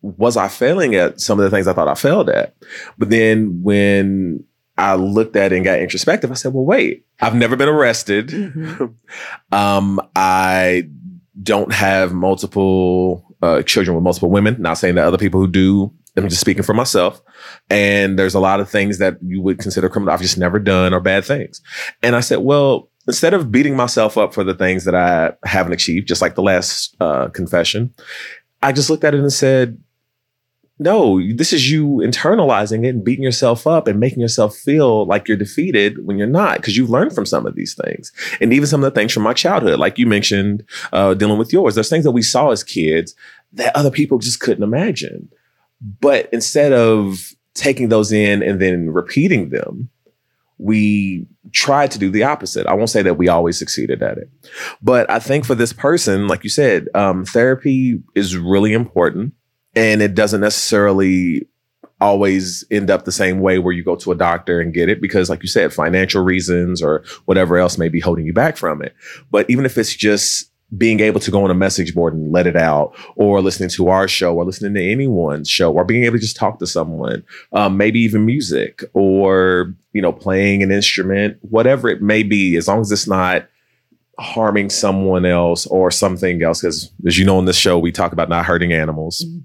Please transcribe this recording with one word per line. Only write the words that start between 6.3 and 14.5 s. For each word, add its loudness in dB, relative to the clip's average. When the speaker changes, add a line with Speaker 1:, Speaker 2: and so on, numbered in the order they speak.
Speaker 1:
I -8
said, -6
"Well, -2
wait, 0
I've 0
never 2
been 2
arrested." 0
Speaker 2:
Mm-hmm. -8
Speaker 1:
<laughs> -20
Um, 2
I 2
don't 0
have 2
multiple, 0
uh, 2
children 0
with 0
multiple 0
women. 2